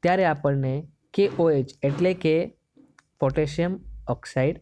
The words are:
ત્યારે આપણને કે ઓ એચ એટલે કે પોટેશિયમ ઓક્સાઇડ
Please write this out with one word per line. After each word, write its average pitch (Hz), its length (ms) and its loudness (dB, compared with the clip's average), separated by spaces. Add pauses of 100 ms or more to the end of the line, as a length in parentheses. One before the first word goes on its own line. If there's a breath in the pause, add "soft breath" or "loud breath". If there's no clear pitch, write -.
ત્યારે 185 220 2
આપણને 143 640 0 (260)
કે 196 240 2
ઓ 165 120 4
એચ 135 200 0 (120)
એટલે 175 320 0
કે 165 420 0 (640)
પોટેશિયમ 156 600 -2 (280)
ઓક્સાઇડ 131 540 -2